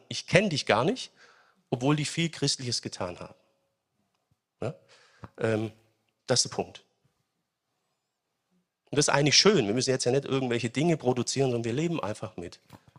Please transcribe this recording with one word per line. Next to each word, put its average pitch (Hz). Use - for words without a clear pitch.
ich -
kenn 202
dich 143
gar 110
nicht, 233
obwohl 135
die 151
viel 165
Christliches 131
getan 87
haben. -
Ja? -
Ähm, 110
das 123
ist -
der -
Punkt. -
Und 127
das 147
ist 147
eigentlich 143
schön. 165
Wir 107
müssen 127
jetzt 131
ja 160
nicht 135
irgendwelche 123
Dinge 160
produzieren, 127
sondern 117
wir 113
leben 156
einfach 104
mit, 87